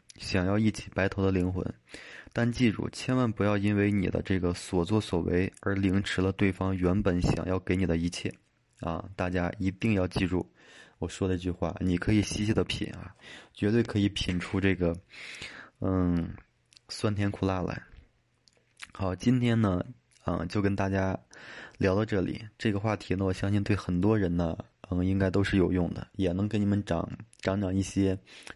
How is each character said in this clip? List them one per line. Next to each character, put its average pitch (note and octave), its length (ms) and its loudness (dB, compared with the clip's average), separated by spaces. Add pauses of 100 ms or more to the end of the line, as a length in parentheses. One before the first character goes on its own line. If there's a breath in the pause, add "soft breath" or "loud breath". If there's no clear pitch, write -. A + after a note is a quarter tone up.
(140)
想 - 300 0
要 G2 120 2
一 A2 140 4
起 - 240 -12
白 F#2+ 140 2
头 - 120 -2
的 F#2+ 120 4
灵 F2+ 180 2
魂。 F#2 100 -4 (680 loud breath)
但 A#2+ 180 0
记 A#2+ 220 4
住， - 200 -4
千 - 260 -2
万 B2+ 120 2
不 G#2+ 140 -2
要 G#2 140 2
因 G#2 180 2
为 G2+ 160 4
你 G2 160 2
的 - 140 0
这 F#2 180 0
个 F2 140 2
所 F2+ 320 0
作 G#2+ 160 2
所 F#2 220 -2
为 F2 360 2
而 G2 160 -2
凌 G2 260 2
迟 - 200 -2
了 F#2+ 100 2
对 G2 180 2
方 F#2+ 240 -2
原 F#2 300 2
本 F2+ 180 2
想 F2 240 2
要 F#2 140 -2
给 F#2 160 -2
你 F#2 100 0
的 E2+ 120 2
一 E2+ 120 -2
切。 - 240 -8 (460)
啊， E2 240 -6 (140)
大 F2+ 120 -2
家 F2+ 280 0
一 F#2+ 120 -2
定 G#2+ 260 0
要 F#2 120 2
记 F#2 180 -2
住 F2 240 -2 (480 loud breath)
我 F2 120 -4
说 - 180 -2
的 F#2 80 0
一 - 20 -2
句 F2+ 140 -2
话， E2+ 300 -4
你 F2+ 160 2
可 G#2+ 160 0
以 G#2 80 6
细 G#2 240 -4
细 G#2+ 80 2
地 G2 100 2
品 - 300 -4
啊， F2+ 200 -16 (400 loud breath)
绝 G#2 160 0
对 A#2 140 4
可 A2 160 0
以 G2+ 80 4
品 F#2 320 -2
出 F#2 220 -2
这 F#2+ 140 4
个， E2+ 200 2 (840 loud breath)
嗯， F2+ 520 2 (540)
酸 - 260 -2
甜 G2+ 160 0
苦 G2 160 -2
辣 F#2 160 0
来。 - 200 -4 (1120)
好， F#2 220 -4
今 B2 240 2
天 A#2+ 220 2
呢， F#2+ 240 2 (400)
啊， E2+ 220 -2
就 G2+ 160 -2
跟 G2 120 2
大 G2 140 0
家 F#2+ 300 0 (600 loud breath)
聊 F#2+ 160 2
到 G#2+ 120 2
这 G#2 160 0
里。 - 200 -4 (160)
这 A2+ 140 0
个 G2+ 80 -2
话 G#2+ 160 0
题 - 180 -6
呢， F#2+ 120 2
我 F#2 80 2
相 G2 180 -2
信 G2+ 100 2
对 G2+ 140 2
很 F2+ 240 0
多 G#2+ 180 4
人 F2+ 160 0
呢， E2+ 240 0 (320)
嗯， F2+ 160 0
应 F#2+ 140 2
该 F#2+ 100 4
都 G2+ 140 2
是 G2 140 2
有 F2 120 4
用 F2 240 0
的， - 200 -10
也 F#2 180 0
能 G2 160 0
给 G#2+ 100 -2
你 G2+ 80 2
们 G2+ 200 2
长， E2+ 240 -2 (320)
长 G2 180 0
长 F#2+ 160 0
一 G2 60 4
些 F#2+ 360 0 (380 loud breath)